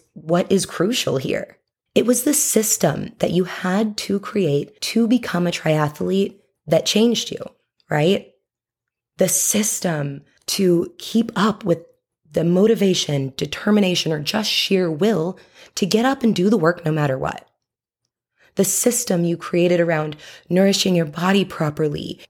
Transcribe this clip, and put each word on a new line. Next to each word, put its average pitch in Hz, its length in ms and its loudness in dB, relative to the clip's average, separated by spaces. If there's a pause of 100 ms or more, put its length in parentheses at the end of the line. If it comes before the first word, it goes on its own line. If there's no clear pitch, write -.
(140)
what 170 360 -2
is 190 160 2
crucial 180 520 -2
here. - 400 -6 (360)
It 208 120 4
was 240 180 2
the 294 100 2
system - 840 0
that - 120 0
you 175 140 2
had 208 540 -2
to 196 220 -4
create 147 600 -2
to 226 260 0
become 208 400 0
a 175 60 -2
triathlete 165 840 -2 (300)
that 160 200 2
changed 220 440 2
you, - 80 -8 (500)
right? 160 440 0 (880)
The 185 100 2
system 151 920 -2 (240)
to 180 520 0
keep - 360 -2
up 208 300 0
with 170 140 0 (520)
the 165 140 -2
motivation, 175 920 2
determination, 180 760 0
or 151 80 -4
just 208 300 -4
sheer 185 400 0
will 180 480 0 (360)
to 202 120 -2
get 220 180 2
up 269 180 0
and 220 120 2
do 185 160 2
the 220 80 4
work 165 260 0
no 156 80 0
matter 147 260 0
what. - 300 -8 (1080)
The 196 100 2
system 190 600 0
you 175 120 0
created 175 440 2
around 156 360 -2 (320)
nourishing 190 460 2
your 170 120 2
body 180 380 0
properly 151 840 -4